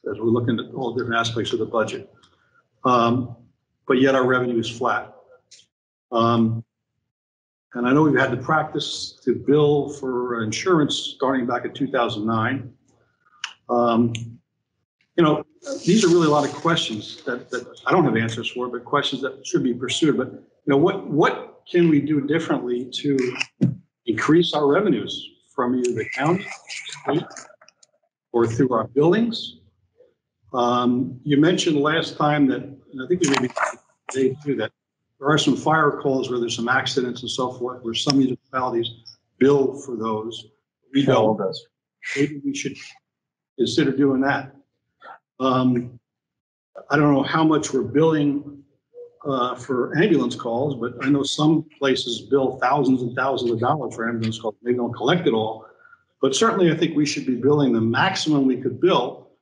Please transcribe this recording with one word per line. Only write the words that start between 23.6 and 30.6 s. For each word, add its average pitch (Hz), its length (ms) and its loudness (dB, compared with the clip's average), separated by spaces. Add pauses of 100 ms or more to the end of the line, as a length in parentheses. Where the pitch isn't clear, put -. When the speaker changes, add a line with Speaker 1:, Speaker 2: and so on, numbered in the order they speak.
Speaker 1:
increase 151 460 2
our 151 140 0
revenues 156 640 0 (240)
from 123 220 -2
either 123 180 -2
the 113 160 -6
county, 170 360 -2 (560)
state, 151 200 -2 (1120)
or 117 140 4
through 123 260 2
our 110 160 -2
billings? 202 720 2 (920)
Um, 123 720 0